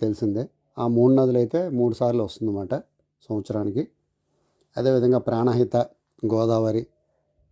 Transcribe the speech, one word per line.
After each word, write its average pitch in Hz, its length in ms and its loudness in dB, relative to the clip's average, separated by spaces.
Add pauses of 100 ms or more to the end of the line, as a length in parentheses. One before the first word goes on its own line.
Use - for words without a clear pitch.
తెలిసిందే. 107 400 -2 (340)
ఆ 120 100 -4
మూడు 120 260 4
నదులు 131 240 2
అయితే 160 320 0
మూడు 123 240 0
సార్లు 120 300 0
వస్తుందన్నమాట 101 500 -6 (560)
సంవత్సరానికి. 104 540 -4 (920)
అదేవిధంగా 123 500 2
ప్రాణహిత, 120 480 2 (560)
గోదావరి, 113 560 0 (640)